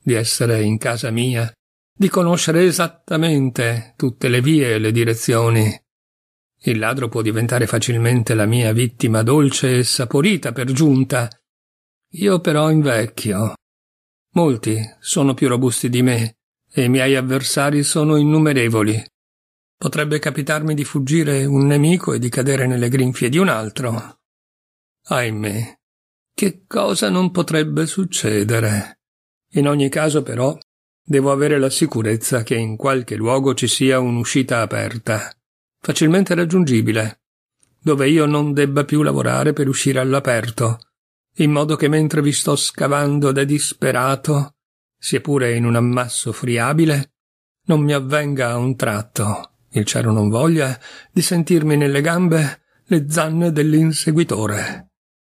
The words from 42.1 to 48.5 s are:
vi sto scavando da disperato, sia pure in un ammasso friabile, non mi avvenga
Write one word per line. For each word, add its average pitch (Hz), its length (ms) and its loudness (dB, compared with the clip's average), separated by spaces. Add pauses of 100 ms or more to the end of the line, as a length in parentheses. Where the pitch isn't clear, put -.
vi 143 100 2
sto 143 220 -2
scavando 143 800 0
da 139 120 0
disperato, 139 1120 -2 (420)
sia - 220 -4
pure 127 360 0
in 117 80 0
un 117 120 2
ammasso 120 560 -2
friabile, 139 840 -2 (520)
non 156 160 2
mi 147 100 2
avvenga 139 580 -2